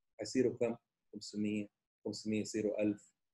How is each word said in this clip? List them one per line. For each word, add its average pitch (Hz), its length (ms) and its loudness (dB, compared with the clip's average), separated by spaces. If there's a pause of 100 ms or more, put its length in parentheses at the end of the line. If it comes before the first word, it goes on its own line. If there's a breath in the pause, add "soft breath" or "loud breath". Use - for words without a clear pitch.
(200)
حيصيروا 113 400 2
كم؟ 117 160 2 (380)
خمسمية، 104 540 -2 (380)
خمسمية 107 360 -2
يصيروا 104 400 0
ألف، 104 320 0 (200)